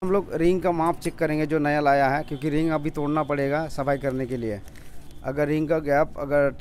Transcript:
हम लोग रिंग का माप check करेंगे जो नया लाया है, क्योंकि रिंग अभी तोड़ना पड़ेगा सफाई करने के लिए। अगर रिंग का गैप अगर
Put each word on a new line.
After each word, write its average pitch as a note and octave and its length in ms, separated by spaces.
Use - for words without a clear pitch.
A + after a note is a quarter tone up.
हम F#3 80
लोग F#3+ 220
रिंग E3+ 280
का F3 100
माप E3 280
check - 160
करेंगे D#3 300
जो D#3 140
नया D3 200
लाया C#3 300
है, D3 140
क्योंकि D3 260
रिंग D#3 220
अभी D3+ 180
तोड़ना D3+ 340
पड़ेगा C#3+ 460
सफाई C#3 280
करने C3 280
के B2 120
लिए। G#2+ 240
अगर C#3+ 240
रिंग D3+ 220
का D#3+ 100
गैप D3 400
अगर C#3+ 300